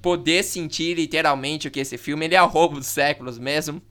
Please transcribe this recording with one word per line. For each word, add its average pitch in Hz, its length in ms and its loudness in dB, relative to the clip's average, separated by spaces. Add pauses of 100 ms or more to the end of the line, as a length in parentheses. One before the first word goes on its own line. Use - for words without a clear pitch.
poder 175 420 2
sentir 170 520 -4
literalmente 151 720 0
o 135 40 -8
que 139 80 -4
esse 135 180 -6
filme, 151 280 -4
ele 165 100 0
é 185 80 8
o 175 40 6
roubo 156 320 2
dos 131 80 -8
séculos 127 520 -2
mesmo. 151 520 -4